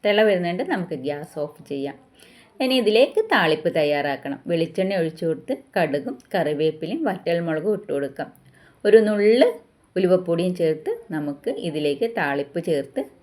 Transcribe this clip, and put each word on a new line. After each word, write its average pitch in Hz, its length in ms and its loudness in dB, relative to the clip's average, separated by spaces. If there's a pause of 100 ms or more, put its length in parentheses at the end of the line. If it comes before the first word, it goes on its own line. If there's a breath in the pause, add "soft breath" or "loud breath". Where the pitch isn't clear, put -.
തിള 208 220 4
വരുന്നുണ്ട്, 180 360 0 (100)
നമുക്ക് 175 320 -4
ഗ്യാസ് 147 380 -6
ഓഫ് 151 260 -10
ചെയ്യാം. 139 260 -8 (680 loud breath)
ഇനി 254 160 0
ഇതിലേക്ക് 233 400 4 (100)
താളിപ്പ് 170 460 2
തയ്യാറാക്കണം. 143 640 -2 (120)
വെളിച്ചെണ്ണ 175 500 -2
ഒഴിച്ചു 165 280 -4
കൊടുത്ത് 156 260 -4 (220)
കടുകും 147 380 -2 (200)
കറിവേപ്പിലയും 156 720 -2
വറ്റൽമുളകും 170 720 -2
ഇട്ട് - 180 -10
കൊടുക്കാം. 139 340 -6 (580 soft breath)
ഒരു 214 200 8
നുള്ള് 214 420 4 (480)
ഉലുവപ്പൊടിയും 180 640 2
ചേർത്ത് 160 320 0 (220)
നമുക്ക് 147 360 -6 (180)
ഇതിലേക്ക് 147 380 -2 (140)
താളിപ്പ് 143 480 -4
ചേർത്ത് 180 340 -2 (200)